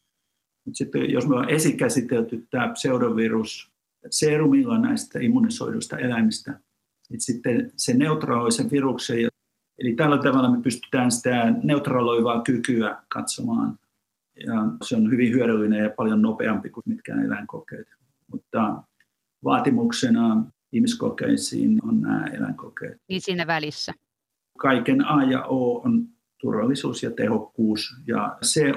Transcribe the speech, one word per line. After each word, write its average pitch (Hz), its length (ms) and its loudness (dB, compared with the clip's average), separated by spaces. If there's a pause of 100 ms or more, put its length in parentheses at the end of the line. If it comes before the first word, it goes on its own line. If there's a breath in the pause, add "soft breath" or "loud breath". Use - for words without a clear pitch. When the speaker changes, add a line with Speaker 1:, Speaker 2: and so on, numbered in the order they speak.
(640)
Speaker 1:
Mut - 100 -12
sitten 135 360 -2
jos 127 160 0
me 131 80 2
on 131 140 -2
esikäsitelty 120 1000 0
tää 120 180 -2
pseudovirus 113 1040 -2 (380)
seerumilla 139 680 2
näistä - 420 -2
immunisoiduista 120 800 0
eläimistä, 113 640 -2 (500)
niin - 120 -10
sitten - 540 -2
se - 180 -2
neutraloi 127 580 0
sen 117 200 -2
viruksen. 127 500 -2
Ja, 117 80 0 (480)
eli 120 160 -2
tällä 143 240 2
tavalla 127 380 4
me 120 60 -2
pystytään 123 500 0
sitä 117 420 2 (100)
neutraloivaa 120 800 2
kykyä 117 560 -2 (120)
katsomaan. - 720 -4 (640)
Ja 117 100 -4 (280)
se - 120 -4
on 110 160 4
hyvin 120 220 4
hyödyllinen 107 500 2
ja 107 60 0
paljon 110 320 2
nopeampi 110 480 0
kuin - 160 -14
mitkään - 400 -4
eläinkokeet. - 640 -10 (440)
Mutta 110 520 -4 (600)
vaatimuksena 117 1000 2 (280)
ihmiskokeisiin - 1120 0
on 55 180 2
nämä 53 260 -2
eläinkokeet. - 720 -8 (120)
Speaker 2:
Niin 185 120 -4
siinä 175 260 -4
välissä. 156 460 -4 (640)
Speaker 1:
Kaiken 131 500 2
A 147 160 4
ja 131 220 0
O 123 400 0
on 117 220 4 (340)
turvallisuus 123 640 -2
ja 117 80 -4
tehokkuus, 110 840 -2 (120)
ja 104 340 -4
se 143 360 2